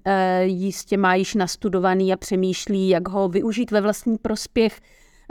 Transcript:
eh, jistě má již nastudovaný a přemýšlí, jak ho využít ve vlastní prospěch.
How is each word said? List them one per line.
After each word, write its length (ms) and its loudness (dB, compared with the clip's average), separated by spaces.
eh, 400 2
jistě 520 -2
má 180 4
již 200 0
nastudovaný 800 0
a 40 0
přemýšlí, 720 -2
jak 200 2
ho 200 0
využít 420 -2
ve 100 2
vlastní 380 -2
prospěch. 640 -2